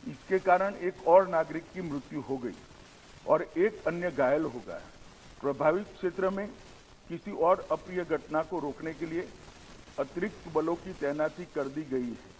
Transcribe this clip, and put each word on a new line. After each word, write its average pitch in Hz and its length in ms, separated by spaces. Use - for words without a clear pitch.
इसके 185 280
कारण 185 360
एक 180 320
और 185 200
नागरिक 160 360
की 185 80
मृत्यु 147 400
हो 131 160
गई 120 180
और 160 140
एक 214 300
अन्य 175 240
घायल 139 320
हो 123 240
गया। 85 140
प्रभावित 151 460
क्षेत्र 185 420
में 196 180
किसी 170 220
और 175 400
अप्रिय 180 320
घटना 156 400
को 165 160
रोकने 147 340
के 143 120
लिए 165 220
अतिरिक्त 175 540
बलों 160 220
की 185 180
तैनाती 151 520
कर 139 120
दी 143 160
गई 127 260
है। - 300